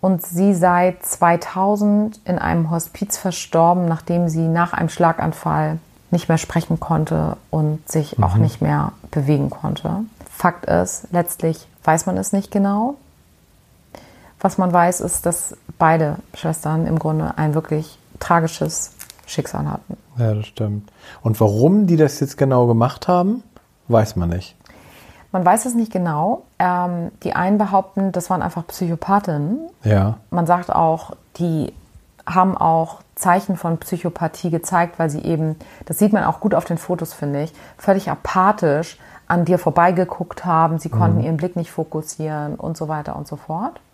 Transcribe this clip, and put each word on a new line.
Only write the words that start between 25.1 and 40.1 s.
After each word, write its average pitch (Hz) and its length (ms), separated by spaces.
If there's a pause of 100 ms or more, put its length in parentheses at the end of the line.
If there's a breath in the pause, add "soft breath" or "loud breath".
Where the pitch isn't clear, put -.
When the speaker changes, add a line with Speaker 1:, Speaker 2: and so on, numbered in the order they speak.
Speaker 1:
Man 185 120
weiß 208 200
es 247 100
nicht 226 180
genau. 175 500 (160)
Ähm, 180 520 (120)
die - 120
einen 196 240
behaupten, 196 540
das 180 180
waren 185 120
einfach 170 260
Psychopathinnen. 180 920 (240)
Speaker 2:
Ja. 104 360 (120)
Speaker 1:
Man 175 160
sagt 175 240
auch, 165 420 (260)
die 160 340 (540)
haben 185 300
auch 165 440 (160)
Zeichen 190 400
von 165 220
Psychopathie 170 720
gezeigt, 170 480
weil 165 120
sie 147 120
eben, 156 340 (300 loud breath)
das 160 120
sieht 208 140
man 202 120
auch - 160
gut 208 140
auf 160 120
den 165 120
Fotos, 170 360
finde 143 280
ich, 160 100 (260 loud breath)
völlig 196 320
apathisch 175 880 (280 loud breath)
an 175 180
dir 170 140
vorbeigeguckt 175 840